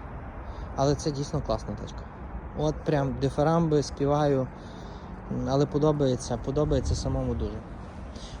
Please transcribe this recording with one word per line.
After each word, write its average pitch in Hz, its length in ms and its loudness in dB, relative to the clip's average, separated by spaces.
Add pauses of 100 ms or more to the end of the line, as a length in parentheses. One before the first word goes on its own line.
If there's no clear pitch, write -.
(760)
але 139 200 4
це 156 160 -2
дійсно 143 300 -2
класна 110 400 -2
тачка. - 180 -8 (580)
От 151 180 2
прям 139 460 0
дифирамби 151 600 4
співаю, 143 640 2 (1000)
але 139 160 4
подобається, 143 720 2
подобається 139 580 2
самому 131 400 0
дуже. 110 220 -2 (840)